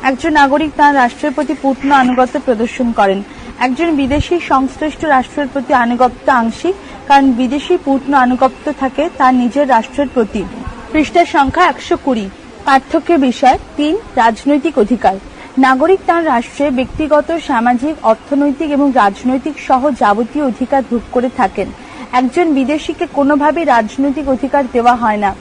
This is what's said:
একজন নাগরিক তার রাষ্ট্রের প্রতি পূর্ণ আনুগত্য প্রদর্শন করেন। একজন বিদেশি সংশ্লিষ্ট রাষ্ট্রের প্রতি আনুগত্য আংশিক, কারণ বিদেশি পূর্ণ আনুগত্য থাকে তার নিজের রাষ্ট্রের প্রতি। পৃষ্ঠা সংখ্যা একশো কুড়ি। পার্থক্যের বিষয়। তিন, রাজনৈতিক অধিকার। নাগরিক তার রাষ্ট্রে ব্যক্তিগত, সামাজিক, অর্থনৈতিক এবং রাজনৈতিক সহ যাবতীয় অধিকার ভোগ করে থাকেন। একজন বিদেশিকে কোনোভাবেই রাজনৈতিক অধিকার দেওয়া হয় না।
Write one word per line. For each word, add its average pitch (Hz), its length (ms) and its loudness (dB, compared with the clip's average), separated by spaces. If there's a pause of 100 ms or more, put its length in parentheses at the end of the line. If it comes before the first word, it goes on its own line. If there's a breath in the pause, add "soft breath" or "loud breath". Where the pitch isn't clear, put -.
একজন 269 280 -2
নাগরিক 294 460 2
তার 294 180 4
রাষ্ট্রের 269 360 0
প্রতি 294 300 -2
পূর্ণ 269 300 0
আনুগত্য 254 480 2
প্রদর্শন 240 520 -2
করেন। 202 320 0 (360 loud breath)
একজন 285 360 0
বিদেশি 285 440 0
সংশ্লিষ্ট 294 640 -2
রাষ্ট্রের 277 420 0
প্রতি 269 260 -4
আনুগত্য 247 580 0
আংশিক, 247 440 0 (320 loud breath)
কারণ 277 240 6
বিদেশি 262 540 0
পূর্ণ 269 280 0
আনুগত্য 262 680 0
থাকে 269 380 -2
তার 262 160 4
নিজের 254 360 0
রাষ্ট্রের 262 440 0
প্রতি। 214 300 -2 (480)
পৃষ্ঠা 311 340 2
সংখ্যা 302 400 2
একশো 320 320 -2
কুড়ি। 226 320 -4 (360)
পার্থক্যের 294 520 2
বিষয়। 262 400 4 (200)
তিন, 302 200 0 (180)
রাজনৈতিক 262 600 0
অধিকার। 208 380 2 (420 loud breath)
নাগরিক 262 500 4
তার 339 180 2
রাষ্ট্রে 285 440 0
ব্যক্তিগত, 294 680 0 (100)
সামাজিক, 247 560 0
অর্থনৈতিক 285 680 0
এবং 285 240 2
রাজনৈতিক 254 640 0
সহ 269 320 0
যাবতীয় 233 540 0
অধিকার 262 360 0 (100)
ভোগ 233 100 -2 (100)
করে 254 260 0
থাকেন। 190 300 -2 (440 loud breath)
একজন 262 420 0
বিদেশিকে 294 600 -2
কোনোভাবেই 285 520 2
রাজনৈতিক 269 640 0
অধিকার 277 340 0 (100)
দেওয়া 240 220 4
হয় 220 220 0
না। 202 240 -2